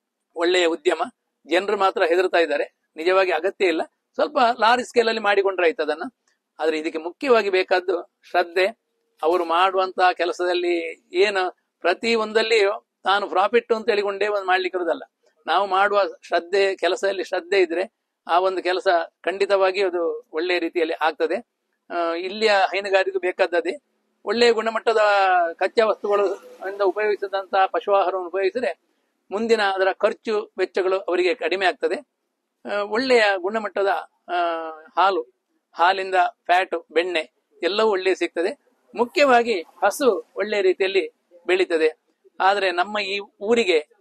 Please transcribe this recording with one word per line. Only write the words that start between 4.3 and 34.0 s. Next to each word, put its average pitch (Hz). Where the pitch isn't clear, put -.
large 233
scale 226
ಅಲ್ಲಿ 220
ಮಾಡಿಕೊಂಡ್ರೆ 196
ಆಯ್ತು 160
ಅದನ್ನ. 151
ಆದ್ರೆ 156
ಇದಕ್ಕೆ 156
ಮುಖ್ಯವಾಗಿ 202
ಬೇಕಾದ್ದು 185
ಶ್ರದ್ಧೆ. 175
ಅವರು 170
ಮಾಡುವಂತಹ 185
ಕೆಲಸದಲ್ಲಿ 175
ಏನು 190
ಪ್ರತಿ 226
ಒಂದಲ್ಲಿಯೂ 220
ತಾನು 202
profit 202
ಅಂತ 220
ಹೇಳಿಕೊಂಡೇ 202
ಒಂದು 202
ಮಾಡ್ಲಿಕ್ಕೆ 185
ಇರೋದಲ್ಲ. 160
ನಾವು 180
ಮಾಡುವ 202
ಶ್ರದ್ಧೆ, 180
ಕೆಲಸದಲ್ಲಿ 185
ಶ್ರದ್ಧೆ 180
ಇದ್ರೆ 175
ಆ 175
ಒಂದು 185
ಕೆಲಸ 175
ಖಂಡಿತವಾಗಿ 190
ಅದು 170
ಒಳ್ಳೆಯ 175
ರೀತಿಯಲ್ಲಿ 165
ಆಗ್ತದೆ. 156
ಆ, 170
ಇಲ್ಲಿಯ 202
ಹೈನುಗಾರಿಕೆ 190
ಬೇಕಾದದ್ದೇ 180
ಒಳ್ಳೆಯ 233
ಗುಣಮಟ್ಟದ 220
ಕಚ್ಚಾ 196
ವಸ್ತುಗಳು 202
ಇಂದ 202
ಉಪಯೋಗಿಸಿದಂತಹ 196
ಪಶು 190
ಆಹಾರವನ್ನು 185
ಉಪಯೋಗಿಸಿದ್ರೆ 190
ಮುಂದಿನ 220
ಅದರ 190
ಖರ್ಚು 214
ವೆಚ್ಚಗಳು 190
ಅವರಿಗೆ 180
ಕಡಿಮೆ 175
ಆಗ್ತದೆ. 170
ಆ, 208
ಒಳ್ಳೆಯ 233
ಗುಣಮಟ್ಟದ, 202